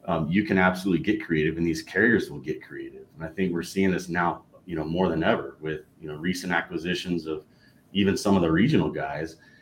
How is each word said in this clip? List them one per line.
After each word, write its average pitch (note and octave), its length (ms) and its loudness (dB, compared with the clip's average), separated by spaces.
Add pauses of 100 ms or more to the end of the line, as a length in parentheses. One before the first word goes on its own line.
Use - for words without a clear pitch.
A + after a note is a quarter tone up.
um, D#2+ 240 -2
you G2+ 140 4
can F#2+ 160 2
absolutely F#2 440 4
get - 220 0
creative, D#2+ 320 0
and E2+ 80 0
these D#2+ 160 0
carriers G#2 480 2
will C#2+ 100 -12
get - 240 -8
creative. - 520 -14
And D#2 100 -10
I D#2+ 40 -8
think F#2 240 -2
we're E2 100 -2
seeing F#2+ 260 0
this F2+ 200 -2
now, E2+ 340 -2 (240)
you F2 80 -8
know, D#2 100 -4
more F2 240 2
than D#2+ 140 0
ever - 360 0
with, D#2 220 -6 (180)
you D#2+ 80 -14
know, D2+ 100 -10
recent F2+ 360 -4
acquisitions E2+ 720 -4
of D#2 200 -6 (480)
even G2 220 2
some G2 200 2
of F2+ 80 4
the D#2+ 80 4
regional F#2 400 4
guys. D2 460 -6 (240)